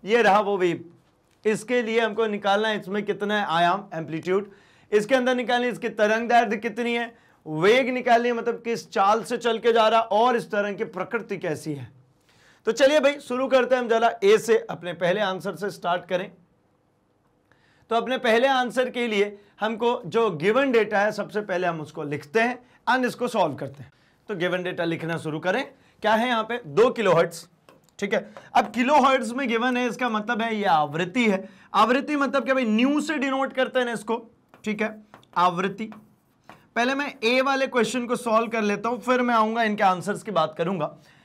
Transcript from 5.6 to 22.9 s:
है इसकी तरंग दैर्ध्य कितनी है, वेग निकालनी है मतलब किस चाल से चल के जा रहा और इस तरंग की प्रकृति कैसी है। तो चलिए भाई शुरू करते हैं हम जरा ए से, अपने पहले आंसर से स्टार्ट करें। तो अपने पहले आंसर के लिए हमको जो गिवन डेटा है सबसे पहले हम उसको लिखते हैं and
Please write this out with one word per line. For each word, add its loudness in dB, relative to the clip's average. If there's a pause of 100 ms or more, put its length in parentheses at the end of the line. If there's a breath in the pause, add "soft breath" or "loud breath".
है -2
इसकी -6
तरंग 0
दैर्ध्य 4
कितनी -4
है, -2 (400 soft breath)
वेग 4
निकालनी 2
है 0
मतलब -4
किस -6
चाल 2
से -4
चल 0
के 2
जा 4
रहा 4
और 2
इस -6
तरंग -2
की -6
प्रकृति -8
कैसी -6
है। -14 (760 soft breath)
तो 0
चलिए 6
भाई 2
शुरू -4
करते 2
हैं 0
हम -6
जरा 2 (120)
ए 8
से, 2
अपने -8
पहले 0
आंसर -4
से -6
स्टार्ट -4
करें। -4 (1600 soft breath)
तो 0
अपने -2
पहले 2
आंसर 0
के -4
लिए 0 (220 loud breath)
हमको -2
जो 0
गिवन 2
डेटा 2
है 0
सबसे -6
पहले -4
हम -4
उसको -12
लिखते -4
हैं 0 (280 soft breath)
and 2